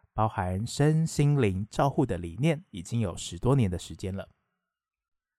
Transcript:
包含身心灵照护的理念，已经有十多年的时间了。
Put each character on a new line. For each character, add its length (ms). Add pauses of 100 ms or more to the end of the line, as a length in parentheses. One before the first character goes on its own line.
(140)
包 140
含 400
身 400
心 340
灵 300
照 180
护 160
的 120
理 220
念， 300
已 140
经 160
有 180
十 220
多 160
年 160
的 80
时 160
间 200
了。 140 (1080)